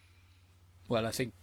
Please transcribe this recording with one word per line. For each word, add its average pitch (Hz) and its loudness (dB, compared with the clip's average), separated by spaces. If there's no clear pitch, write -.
Well, 113 4
I 113 0
think, 117 -2